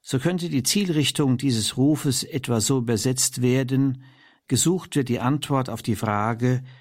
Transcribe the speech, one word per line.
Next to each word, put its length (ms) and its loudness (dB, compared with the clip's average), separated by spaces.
so 180 -2
könnte 300 -2
die 120 0
Zielrichtung 760 0
dieses 400 0
Rufes 460 2
etwa 380 -2
so 180 2
übersetzt 640 0
werden: 600 0
Gesucht 480 0
wird 140 0
die 100 0
Antwort 500 -2
auf 120 -8
die 140 -2
Frage, 680 0